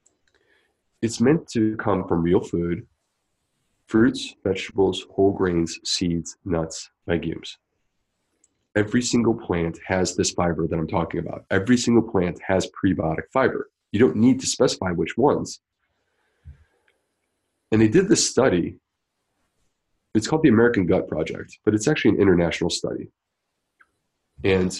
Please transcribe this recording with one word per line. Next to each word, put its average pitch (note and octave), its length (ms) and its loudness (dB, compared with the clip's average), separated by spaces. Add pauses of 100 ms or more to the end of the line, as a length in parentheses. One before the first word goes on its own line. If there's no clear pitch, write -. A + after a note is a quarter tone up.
(1040)
It's A2+ 180 -2
meant C#3+ 280 2
to A2 300 0
come F#2 280 -2
from E2+ 160 0
real F2 180 2
food, E2+ 460 -4 (1000)
fruits, B2 580 0
vegetables, F#2+ 640 -2
whole G2 220 2
grains, F2 520 -2
seeds, E2+ 600 -4
nuts, E2 460 -6 (180)
legumes. E2 500 -6 (1160)
Every G#2+ 260 0
single A#2 320 2
plant E2+ 540 -4
has F#2 280 0
this - 180 -2
fiber E2+ 340 -2
that E2 120 -4
I'm D#2+ 80 -4
talking E2+ 320 -4
about. - 320 -10
Every G#2 280 2
single A#2 240 2
plant F2+ 440 -2
has F#2 260 0
prebiotic E2 500 -2 (100)
fiber. - 380 0 (200)
You G2+ 80 -2
don't A#2 180 4
need B2+ 240 4
to - 60 -8
specify - 440 -2
which E2+ 260 -4
ones. - 440 0 (2000)
And A2 80 4
they A2 80 6
did F3 180 2
this - 220 2
study. C3 480 0 (1400)
It's G#2+ 120 0
called D#3 160 0
the C#3+ 80 6
American A2+ 340 4
Gut F#2 240 0
Project, - 560 -8
but G#2+ 100 2
it's G#2+ 140 0
actually D3+ 220 2
an F#2+ 100 4
international F2 480 2
study. - 400 -8 (1400)
And F#2+ 360 0